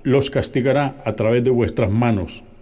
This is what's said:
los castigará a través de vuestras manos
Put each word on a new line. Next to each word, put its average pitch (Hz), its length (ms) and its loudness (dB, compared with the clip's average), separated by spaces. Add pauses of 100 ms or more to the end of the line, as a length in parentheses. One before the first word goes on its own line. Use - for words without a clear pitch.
los 135 260 2
castigará 135 760 -2
a 117 100 -4
través 117 280 2
de 127 80 2
vuestras 113 400 0
manos 110 520 0 (180)